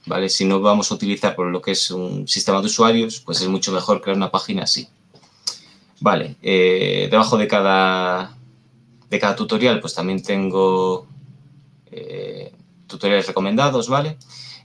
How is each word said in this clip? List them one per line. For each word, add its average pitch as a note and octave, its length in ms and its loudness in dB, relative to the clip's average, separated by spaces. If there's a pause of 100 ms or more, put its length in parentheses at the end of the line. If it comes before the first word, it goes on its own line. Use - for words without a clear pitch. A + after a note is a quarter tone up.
¿vale? F#2 240 -2
Si - 160 0
no G2 160 2
vamos G#2 300 4
a - 20 -2
utilizar G2+ 420 -2
por F2+ 120 -2
lo F2 140 -4
que G2+ 100 -4
es - 180 -2
un F#2 380 -6
sistema G2 340 0
de G#2 60 -2
usuarios, A2+ 520 2
pues E2+ 220 -4
es F#2 60 -2
mucho F#2+ 240 -2
mejor G2 280 0
crear G2 160 -2
una F#2+ 140 0
página - 340 -2
así. - 240 -2 (1120)
Vale, G2 440 0
eh, F#2+ 680 2
debajo A2 280 4
de G#2 100 0
cada, F#2+ 920 2 (720)
de G2+ 100 -2
cada G2+ 160 2
tutorial, A2 460 0
pues - 140 -10
también F#2+ 260 -4
tengo, F#2 840 0 (840)
eh, F#2+ 600 -12 (320)
tutoriales G2 400 0
recomendados, A#2 640 0
¿vale? D3 280 0 (480)